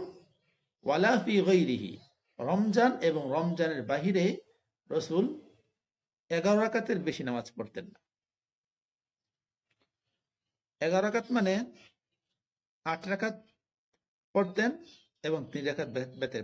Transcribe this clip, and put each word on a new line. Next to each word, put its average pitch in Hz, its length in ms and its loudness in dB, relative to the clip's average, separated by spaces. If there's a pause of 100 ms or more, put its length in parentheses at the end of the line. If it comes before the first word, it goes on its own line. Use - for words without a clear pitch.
(840)
ওয়ালা 190 420 4
ফি 208 160 4
গায়রিহি, 127 560 2 (420)
রমজান 208 580 2
এবং 156 280 2
রমজানের 160 600 0
বাহিরে 175 560 0 (480)
রসুল 160 520 0 (880)
এগারো 190 320 2
রাকাতের 220 380 0
বেশি 151 240 -4
নামাজ 123 320 -4
পড়তেন 98 300 -10
না। - 140 -20 (2750)
এগারো 185 280 2
রাকাত 226 240 -2
মানে 214 420 2 (1120)
আট 165 220 -6
রাকাত 202 380 -4 (880)
পড়তেন 202 500 0 (400)
এবং 156 280 -4
তিন 147 140 -6
রাকাত 143 220 -2
বে-, 127 320 -8
বেতের 123 240 -6